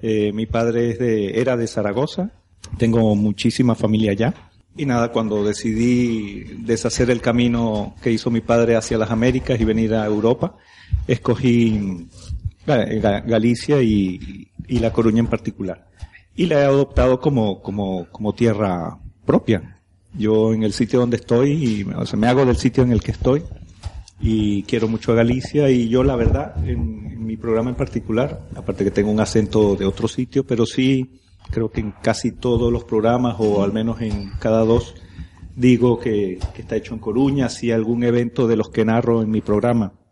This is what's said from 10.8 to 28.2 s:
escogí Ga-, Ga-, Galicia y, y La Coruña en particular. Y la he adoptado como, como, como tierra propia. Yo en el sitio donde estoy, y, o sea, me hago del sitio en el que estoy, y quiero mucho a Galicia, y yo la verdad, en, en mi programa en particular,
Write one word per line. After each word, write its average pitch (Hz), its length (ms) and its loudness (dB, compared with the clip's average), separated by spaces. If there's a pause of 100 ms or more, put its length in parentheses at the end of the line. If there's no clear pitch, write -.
escogí 113 1000 0 (600)
Ga-, 113 340 0
Ga-, 101 260 0
Galicia 120 560 2
y, 98 680 -2 (200)
y 123 120 -2
La 117 120 0
Coruña 113 280 2
en 117 80 0
particular. 101 580 -6 (500)
Y 180 100 0
la 156 140 2
he 143 40 4
adoptado 131 560 2
como, 110 420 0
como, 95 480 -6
como 107 240 -6
tierra 98 640 0 (260)
propia. - 520 0 (400)
Yo 110 380 2
en 110 80 -2
el 107 100 0
sitio 123 280 0
donde 120 160 0
estoy, 131 360 2
y, 117 300 -2 (120)
o - 120 -4
sea, - 120 -4
me 113 100 2
hago 131 180 4
del 120 100 4
sitio 127 280 2
en 123 80 2
el 107 100 2
que - 100 -6
estoy, 139 300 0 (760)
y 107 440 0
quiero 113 240 0
mucho 113 240 -2
a 113 40 4
Galicia, 131 540 2
y 120 180 2
yo 123 140 2
la 135 140 2
verdad, 131 380 0 (140)
en, 110 440 -6
en 110 140 -10
mi 110 100 -6
programa 113 340 0
en 123 60 -6
particular, 127 640 -4 (160)